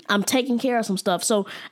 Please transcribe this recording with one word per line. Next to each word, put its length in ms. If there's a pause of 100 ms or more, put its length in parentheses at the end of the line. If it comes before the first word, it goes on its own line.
I'm 160
taking 340
care 200
of 80
some 120
stuff. 240
So 240 (240)